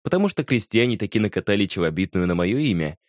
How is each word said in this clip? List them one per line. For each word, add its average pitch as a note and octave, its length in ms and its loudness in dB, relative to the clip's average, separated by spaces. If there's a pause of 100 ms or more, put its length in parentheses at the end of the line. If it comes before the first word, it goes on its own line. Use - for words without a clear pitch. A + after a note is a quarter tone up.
потому G3 240 2
что D#3+ 160 -4
крестьяне A#2 520 2
таки G#2+ 220 -4
накатали G2+ 480 0
челобитную F2+ 640 0
на F2 80 0
моё F#2 220 0
имя, F2 380 -2 (120)